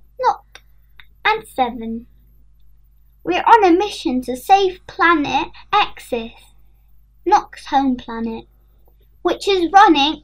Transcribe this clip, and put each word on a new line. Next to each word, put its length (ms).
Nock 440
and 240
Seven. 600
We're 200
on 200
a 140
mission 460
to 120
save 520
planet 640
Exis, 640
Nock's 420
home 280
planet, 500
which 260
is 240
running 520